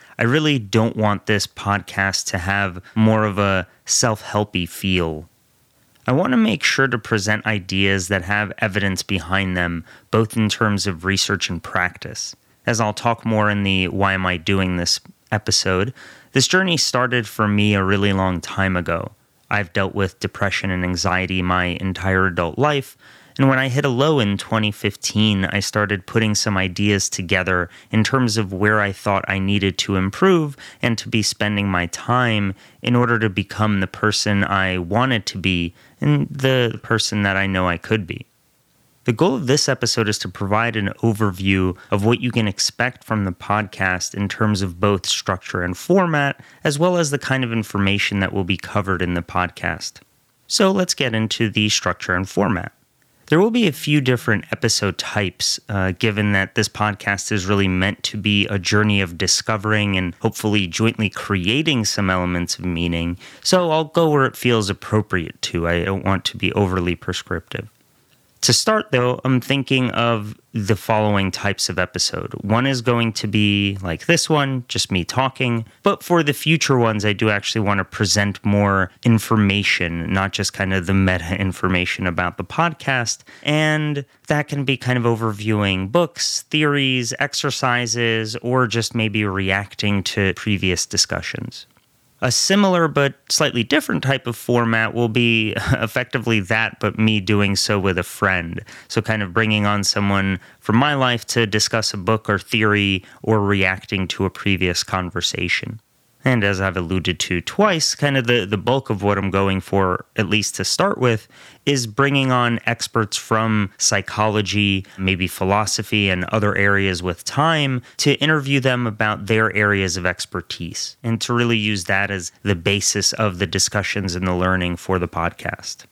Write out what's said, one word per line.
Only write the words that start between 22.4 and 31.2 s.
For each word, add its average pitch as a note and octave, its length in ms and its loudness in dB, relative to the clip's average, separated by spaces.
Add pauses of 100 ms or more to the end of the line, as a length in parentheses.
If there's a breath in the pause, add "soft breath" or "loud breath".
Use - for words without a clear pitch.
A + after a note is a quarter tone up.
life, C#3+ 400 0 (380 loud breath)
and C3+ 120 4
when C3+ 100 4
I C3+ 100 0
hit C3+ 160 0
a C#3+ 40 2
low C#3 320 4
in G2+ 180 2
twenty G#2+ 320 0
fifteen, G#2 760 0
I - 120 -2
started G2+ 480 0
putting A2 300 2
some G2+ 200 0
ideas F#2+ 520 0
together F2+ 600 0 (220 loud breath)
in G#2+ 140 4
terms A#2+ 320 2
of G2+ 160 -2
where G#2 280 2
I G2+ 120 0
thought G2 340 0
I F#2+ 140 0
needed F#2+ 380 2
to G2 180 0
improve D3+ 600 2 (240 loud breath)
and A#2 180 0
to - 100 -12
be A2 120 0